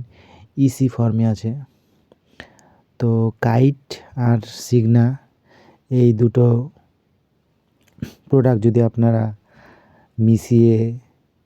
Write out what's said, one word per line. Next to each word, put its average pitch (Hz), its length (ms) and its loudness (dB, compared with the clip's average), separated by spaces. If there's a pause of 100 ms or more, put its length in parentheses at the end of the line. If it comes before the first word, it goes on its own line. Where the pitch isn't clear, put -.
(560)
ইসি 135 320 0
ফর্মে 113 380 -2
আছে। 110 240 -4 (1500)
তো 117 100 -2 (300)
কাইট 123 440 0 (320)
আর 120 220 0 (200)
সিগনা 117 460 2 (840)
এই 123 220 4
দুটো 120 340 2 (1800)
প্রোডাক্ট 123 380 0
যদি 117 200 2
আপনারা 117 400 0 (960)
মিশিয়ে 113 580 2 (680)